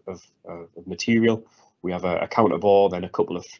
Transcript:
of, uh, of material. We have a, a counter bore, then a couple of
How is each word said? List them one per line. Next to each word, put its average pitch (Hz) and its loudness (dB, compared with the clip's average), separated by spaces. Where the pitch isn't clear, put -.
of, 92 -14
uh, 85 -14
of 87 -18
material. 113 0
We 90 -6
have 90 -6
a, 87 0
a - -4
counter 101 2
bore, 98 4
then 90 -4
a 90 -10
couple 98 -4
of 87 -12